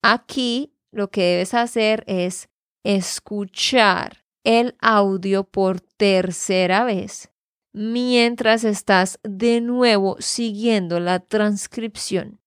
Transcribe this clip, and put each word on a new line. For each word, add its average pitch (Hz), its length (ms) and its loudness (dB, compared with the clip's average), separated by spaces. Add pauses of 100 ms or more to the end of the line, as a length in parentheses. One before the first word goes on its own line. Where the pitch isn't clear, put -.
Aquí 247 720 -2 (180)
lo 202 180 -6
que 196 140 -2
debes 175 300 0
hacer 226 540 0
es 180 400 -4 (380)
escuchar 202 1400 -2 (220)
el 233 340 2
audio 196 640 2
por 185 380 -2
tercera 185 1040 0
vez - 440 -6 (440)
mientras 233 880 0
estás 196 600 0
de 226 360 0
nuevo 233 600 2
siguiendo 208 840 -2
la 180 180 0
transcripción. 208 1300 -4